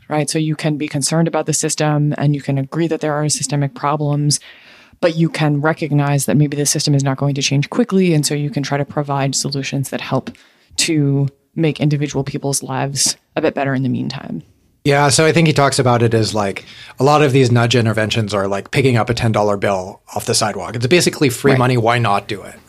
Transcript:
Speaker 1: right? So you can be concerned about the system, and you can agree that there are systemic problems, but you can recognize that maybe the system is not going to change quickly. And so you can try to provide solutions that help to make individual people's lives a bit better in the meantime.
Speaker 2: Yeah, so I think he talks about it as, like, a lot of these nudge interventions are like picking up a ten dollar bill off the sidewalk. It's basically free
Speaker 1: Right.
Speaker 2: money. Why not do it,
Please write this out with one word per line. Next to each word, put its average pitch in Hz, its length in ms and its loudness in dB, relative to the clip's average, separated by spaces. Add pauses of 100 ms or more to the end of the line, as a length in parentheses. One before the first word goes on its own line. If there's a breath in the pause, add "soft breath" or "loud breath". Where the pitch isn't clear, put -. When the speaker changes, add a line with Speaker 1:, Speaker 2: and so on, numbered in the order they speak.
Speaker 1:
right? 151 220 -2
So - 80 -4
you 156 180 -2
can 151 220 -2
be 151 100 -4
concerned 160 400 0
about 156 200 -2
the 156 60 -2
system, 151 640 0
and 147 180 2
you 139 60 -6
can 139 180 -2
agree 156 280 -2
that 156 140 -4
there 151 120 -2
are 151 160 -2
systemic 143 440 -2
problems, 147 680 0 (600 loud breath)
but 170 140 2
you 165 120 2
can 147 320 0
recognize 143 680 0
that - 100 2
maybe 147 180 2
the 143 120 -2
system 147 260 0
is 139 100 2
not 135 140 -2
going 143 180 -2
to 139 60 -4
change 139 280 0
quickly. 190 440 2
And 147 120 2
so 151 100 -2
you 147 160 -2
can 143 120 -4
try 143 140 -2
to 143 80 -2
provide 139 480 -2
solutions 139 560 -4
that 120 120 -8
help - 300 -4 (460 soft breath)
to 139 500 2 (280)
make 160 240 0
individual 143 440 0
people's 139 380 -6
lives 135 560 -4 (180)
a 156 60 -2
bit 151 120 0
better 135 200 -2
in 131 100 0
the 127 60 0
meantime. 127 540 -6 (400)
Speaker 2:
Yeah, 143 260 4
so 160 160 4
I 156 60 6
think 165 160 4
he 151 60 2
talks 139 260 2
about 120 240 4
it 110 100 2
as, 107 220 0
like, 101 280 -4 (360 loud breath)
a 127 40 0
lot 151 200 6
of 143 80 4
these 127 200 4
nudge 117 240 4
interventions 110 600 0
are 98 120 0
like 98 220 -4
picking 131 280 2
up 107 120 2
a 123 60 -2
ten 117 160 0
dollar 104 260 2
bill 98 440 -2 (120)
off 104 120 -8
the 117 100 0
sidewalk. 98 400 -4
It's 117 100 -4
basically 165 440 2
free 135 240 2
Speaker 1:
Right. 123 60 2
Speaker 2:
money. 123 180 2
Why 117 200 2
not 104 300 0
do 98 160 -10
it, - 120 -18 (140)